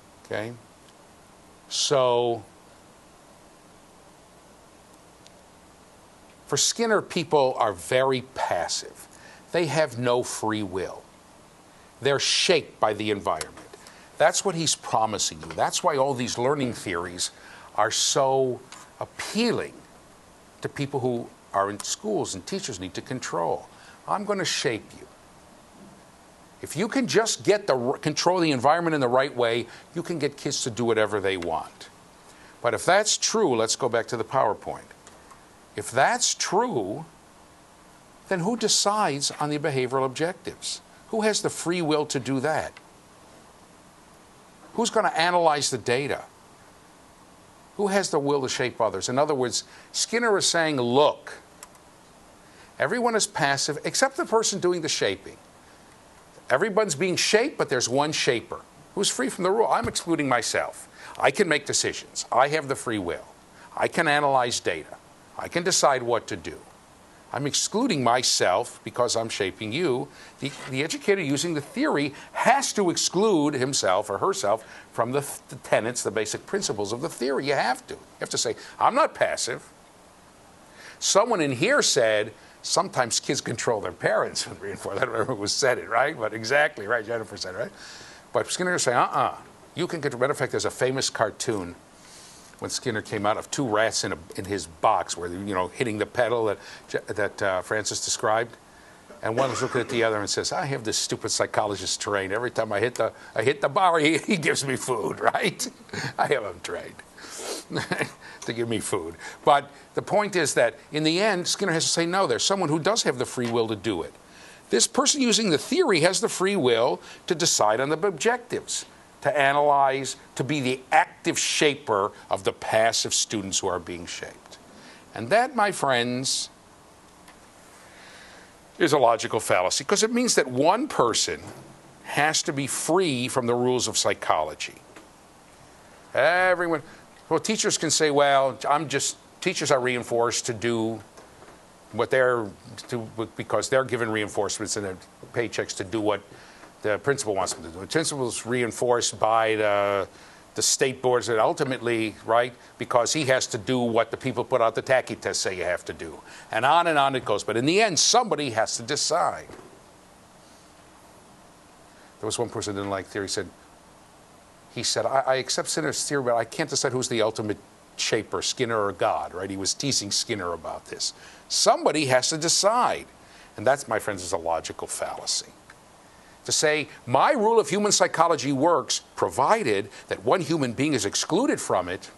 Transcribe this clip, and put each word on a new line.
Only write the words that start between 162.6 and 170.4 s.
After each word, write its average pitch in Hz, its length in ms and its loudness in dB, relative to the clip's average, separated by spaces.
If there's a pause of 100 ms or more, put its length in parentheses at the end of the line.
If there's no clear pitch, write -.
who 98 60 -4
didn't 101 100 -4
like 95 160 -4
theory, 98 220 -6
said, 92 200 -6 (1300)
he 120 80 -8
said, 110 240 0
"I, 135 200 2
I 131 100 4
accept 131 320 -2
Skinner's 151 380 -2
theory, 143 160 -2
but 120 120 0
I 113 100 0
can't 151 240 -6
decide 135 240 0
who's 127 160 -2
the 113 140 0
ultimate 107 340 0 (400)
shaper, 101 460 -2
Skinner 113 440 0
or 101 60 -2
God," 92 420 -2
right? 98 140 -6
He 98 80 -6
was 98 160 -4
teasing 123 380 -2
Skinner 95 420 -4